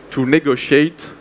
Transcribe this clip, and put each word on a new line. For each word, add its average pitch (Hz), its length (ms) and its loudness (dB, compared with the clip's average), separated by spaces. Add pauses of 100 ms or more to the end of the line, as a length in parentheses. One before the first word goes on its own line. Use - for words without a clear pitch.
(100)
to 131 160 -4
negotiate 147 840 0 (100)